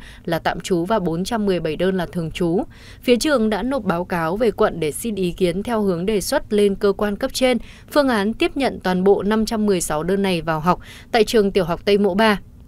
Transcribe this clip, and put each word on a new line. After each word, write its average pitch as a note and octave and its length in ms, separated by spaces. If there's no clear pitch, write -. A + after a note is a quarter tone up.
là D#3+ 140
tạm E3+ 200
trú E3+ 260
và A3 140
bốn F3 240
trăm G#3+ 220
mười F3+ 140
bảy D#3+ 160
đơn F#3+ 220
là F3 80
thường E3 260
trú. F3+ 320
Phía B3 140
trường A#3 340
đã G#3+ 140
nộp B3+ 200
báo F3+ 220
cáo E3+ 320
về A3+ 140
quận F#3 280
để D#3 120
xin A3 240
ý F3+ 160
kiến F3+ 320
theo A3+ 180
hướng F#3 240
đề G#3 160
xuất C#4 320
lên G3+ 220
cơ G3+ 220
quan G#3 180
cấp C4+ 180
trên, B3+ 240
phương C#4+ 180
án A3 240
tiếp E4+ 240
nhận A3 260
toàn F#3 200
bộ G3 200
năm G#3+ 220
trăm G#3+ 200
mười F#3+ 160
sáu D#3 220
đơn G3 180
này F#3 200
vào D#3 180
học E3 200
tại A3+ 120
trường G#3 280
tiểu G3 120
học E3+ 220
Tây G3+ 120
Mỗ G3 160
ba. G#3 260